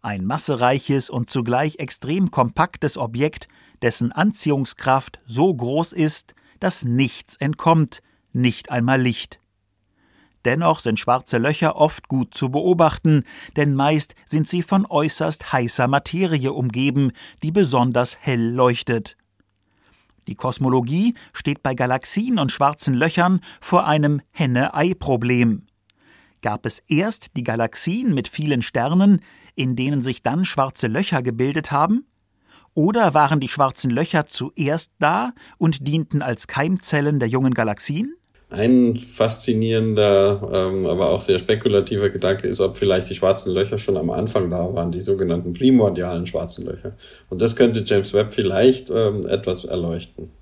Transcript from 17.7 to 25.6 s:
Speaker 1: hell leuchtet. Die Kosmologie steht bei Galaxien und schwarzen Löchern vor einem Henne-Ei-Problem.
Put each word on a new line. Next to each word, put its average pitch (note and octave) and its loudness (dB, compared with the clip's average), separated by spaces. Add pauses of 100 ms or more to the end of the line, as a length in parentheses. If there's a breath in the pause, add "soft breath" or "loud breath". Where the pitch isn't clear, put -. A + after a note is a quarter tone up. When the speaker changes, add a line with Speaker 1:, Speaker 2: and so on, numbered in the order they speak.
Speaker 1:
hell A#2 0
leuchtet. A#2+ 0 (1080)
Die G#2 -10
Kosmologie C3 0 (200 loud breath)
steht - -6
bei C3 -2
Galaxien G3 -2
und C3+ 0
schwarzen C#3+ 0
Löchern F3 2 (180 loud breath)
vor - 2
einem D3 2 (100)
Henne-Ei-Problem. B2 0 (720 soft breath)